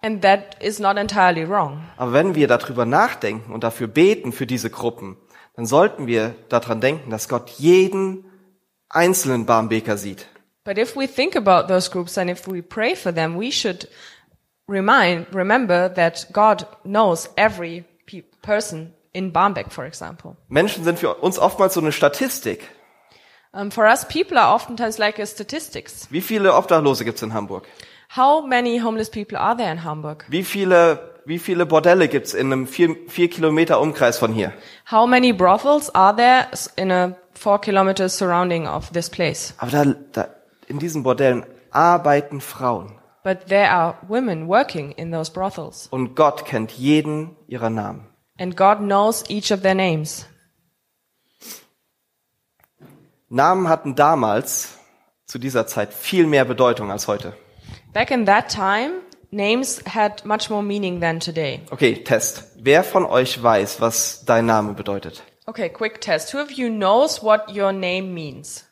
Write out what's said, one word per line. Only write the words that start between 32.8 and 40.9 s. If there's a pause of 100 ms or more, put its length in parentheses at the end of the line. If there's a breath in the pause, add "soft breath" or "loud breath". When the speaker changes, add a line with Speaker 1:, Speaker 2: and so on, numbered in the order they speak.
Speaker 2:
vier
Kilometer
Umkreis
von
hier? (380 loud breath)
Speaker 1:
How
many
brothels
are
there
s-,
in
a (180)
four
kilometer
surrounding
of
this
place?
Speaker 2:
Aber
da, (260)
da, (400)
in
diesen